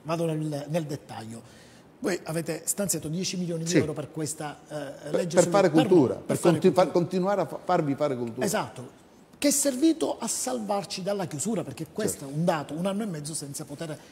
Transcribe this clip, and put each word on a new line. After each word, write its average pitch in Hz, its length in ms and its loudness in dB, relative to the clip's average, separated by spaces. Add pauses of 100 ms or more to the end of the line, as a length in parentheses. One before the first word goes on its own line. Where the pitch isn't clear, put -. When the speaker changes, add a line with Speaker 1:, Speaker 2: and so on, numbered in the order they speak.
Speaker 1:
vado 165 220 -2
nel, 156 440 -4
nel 165 160 -2
dettaglio. 113 560 -10 (560)
Voi 180 280 -2
avete 160 400 -4
stanziato 170 420 -2
dieci 180 300 -4
milioni 170 260 -4
di 165 80 -2
Speaker 2:
Sì. 170 60 4
Speaker 1:
euro 151 160 4
per - 180 -8
questa, 151 560 -6
eh, 151 80 -10 (340)
Speaker 2:
Per, - 40 -2
Speaker 1:
legge 175 200 0
Speaker 2:
per 175 100 8
Speaker 1:
sul, 175 80 0
Speaker 2:
fare 190 200 6
Speaker 1:
per 160 100 6
Speaker 2:
cultura, 147 320 6
Speaker 1:
noi, - 120 -8
Speaker 2:
per 139 120 2
Speaker 1:
fare 175 140 6
Speaker 2:
conti-, 160 160 6
Speaker 1:
cultura. 185 160 6
Speaker 2:
far 185 100 2
continuare 185 480 2
a 156 60 -2
fa-, 156 160 -10
farvi 160 320 2
fare 143 200 0
cultura. 120 300 -4
Speaker 1:
Esatto, 151 520 -4 (420)
che 285 80 2
è 277 40 6
servito 285 680 2
a 226 80 -4
salvarci 202 760 -4
dalla 190 240 -2
chiusura, 170 380 -2
perché 139 280 -10
questo - 280 -2
Speaker 2:
Certo. 139 140 -10
Speaker 1:
è 151 40 -6
un 170 80 2
dato, 151 300 0
un 175 100 -2
anno 196 160 -2
e 226 60 -4
mezzo 151 260 -8
senza 143 320 -10
poter - 320 -10 (140)